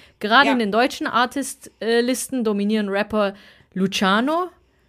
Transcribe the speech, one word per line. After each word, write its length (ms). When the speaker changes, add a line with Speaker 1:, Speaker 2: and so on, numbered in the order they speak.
Speaker 1:
Gerade 280
Speaker 2:
Ja. 60
Speaker 1:
in 60
den 120
deutschen 360
Artist-Listen 1400
dominieren 460
Rapper 440
Luciano, 760